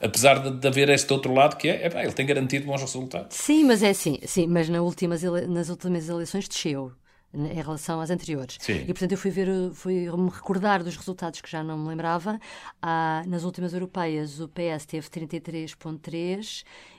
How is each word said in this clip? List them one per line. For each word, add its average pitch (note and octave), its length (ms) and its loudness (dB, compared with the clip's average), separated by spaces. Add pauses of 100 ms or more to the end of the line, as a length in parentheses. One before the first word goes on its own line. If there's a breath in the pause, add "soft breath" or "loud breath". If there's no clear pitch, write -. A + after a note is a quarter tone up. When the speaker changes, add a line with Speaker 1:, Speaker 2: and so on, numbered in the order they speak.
Speaker 1:
apesar C3 380 6
de, C3 180 -4
de C3+ 80 2
haver C#3 220 6
este B2+ 240 6
outro C3+ 200 2
lado C#3+ 240 8
que D3+ 120 0
é, F3 180 0
é - 20 2
pá, B2 140 -4
ele C3 100 -2
tem C3+ 140 0
garantido C#3 400 0
bons C#3 140 -2
resultados. C3 560 -8
Speaker 2:
Sim, D#4 260 4
mas A#3 220 8
é G3+ 60 6
assim, E3+ 360 0
sim, E3+ 220 2
mas E3+ 200 4
na E3+ 140 2
últimas F3 400 -2
ele-, F3 240 0
nas E3+ 220 -2
últimas F3 400 -2
eleições E3+ 400 -4
desceu, C3+ 420 -4 (420)
n-, D3 160 -4
em D#3+ 140 -4
relação D#3 380 -4
às D#3+ 100 -4
anteriores. D3+ 500 -4
Speaker 1:
Sim. - 220 -2
Speaker 2:
E, - 40 -8
portanto, F3+ 260 -2
eu F#3+ 60 -2
fui G3 120 -2
ver F#3 180 0
o, F#3 240 0
fui F3+ 380 -2
me F3+ 200 2
recordar F#3+ 520 0
dos E3 140 -6
resultados F3+ 440 -8
que - 80 -18
já D#3 140 -6
não D#3 160 -6
me D#3 120 -4
lembrava. E3+ 500 -2 (420 loud breath)
Ah, D#3+ 460 0
nas F3 160 -2
últimas F3+ 280 -4
europeias, D#3+ 680 -4
o E3 80 -8
P F3 160 -6
S D#3 200 -4
teve D#3 240 -8
trinta E3 280 -8
e D#3+ 40 -6
três D#3+ 360 -8
ponto D#3 240 -10
três F3 640 -6 (340 loud breath)